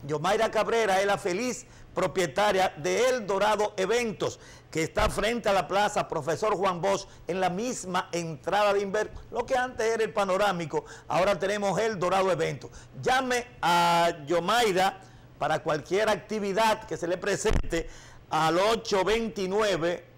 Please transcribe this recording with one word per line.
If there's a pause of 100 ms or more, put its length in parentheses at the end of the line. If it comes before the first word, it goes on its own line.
Yomaira
Cabrera
es
la
feliz (260)
propietaria
de
El
Dorado
Eventos, (300)
que
está
frente
a
la
plaza
Profesor
Juan
Bosch, (180)
en
la
misma
entrada
de
Inver, (220)
lo
que
antes
era
el
Panorámico, (240)
ahora
tenemos
El
Dorado
Eventos. (320)
Llame (140)
a (160)
Yomaira (400)
para
cualquier
actividad
que
se
le
presente (420)
al
ocho
veintinueve (120)